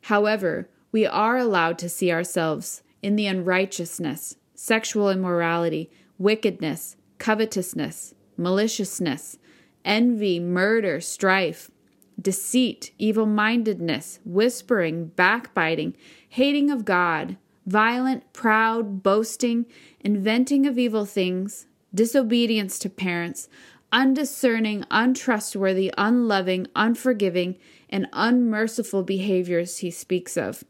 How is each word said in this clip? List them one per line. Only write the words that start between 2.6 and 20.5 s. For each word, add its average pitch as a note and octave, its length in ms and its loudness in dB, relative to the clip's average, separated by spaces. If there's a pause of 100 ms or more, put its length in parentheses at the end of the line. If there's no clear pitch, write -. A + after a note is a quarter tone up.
in G3+ 120 0
the G#3 120 0
unrighteousness, F#3 1080 -2 (180)
sexual A3 560 0
immorality, E3+ 800 0 (280)
wickedness, F#3 800 -2 (220)
covetousness, G#3 960 -4 (240)
maliciousness, F#3 1000 -2 (460)
envy, G#3 560 2
murder, F3+ 600 0
strife, F#3 680 -2 (500)
deceit, - 800 -2
evil-mindedness, G#3+ 1300 0
whispering, F3 840 0
backbiting, F3+ 880 0 (320)
hating C#4+ 420 2
of B3 140 -2
God, F3+ 520 0 (300)
violent, A#3+ 680 0
proud, A3 680 2
boasting, A#3 640 2 (320)
inventing A3+ 680 2